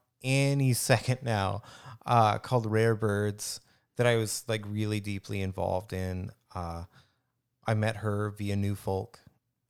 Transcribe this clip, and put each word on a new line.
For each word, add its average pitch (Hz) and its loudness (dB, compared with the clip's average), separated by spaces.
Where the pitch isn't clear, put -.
any 135 4
<laughs> - -
second 123 2
now, 101 0
uh, 113 4
called 120 0
Rare 110 4
Birds 104 -2
that 120 2
I 120 4
was, 110 -2
like, 110 -2
really 107 0
deeply 101 -6
involved 95 -4
in. 92 -4
Uh, 85 -8
I 113 0
met 107 0
her 104 -2
via 101 -4
New 101 0
Folk, - -6